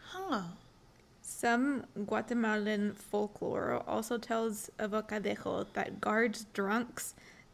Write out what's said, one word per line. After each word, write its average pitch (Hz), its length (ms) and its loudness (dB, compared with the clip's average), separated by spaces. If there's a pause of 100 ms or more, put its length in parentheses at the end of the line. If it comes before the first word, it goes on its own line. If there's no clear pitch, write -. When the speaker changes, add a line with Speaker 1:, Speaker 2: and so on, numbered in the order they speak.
Speaker 1:
Huh. 359 340 -2 (760)
Speaker 2:
Some 247 640 2 (200)
Guatemalan 214 880 2
folklore - 920 0
also 220 300 0
tells 226 520 0 (100)
of 208 140 -2
a 214 100 2
Cadejo 208 720 -2
that 202 280 -4
guards 214 520 2
drunks 214 640 -2 (380)